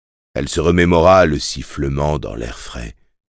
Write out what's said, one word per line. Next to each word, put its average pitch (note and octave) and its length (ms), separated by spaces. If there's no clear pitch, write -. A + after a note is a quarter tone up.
Elle C#2 160
se F2 100
remémora F2 680
le D2 100
sifflement C#2+ 800
dans G1+ 160
l'air A#1 240
frais. - 380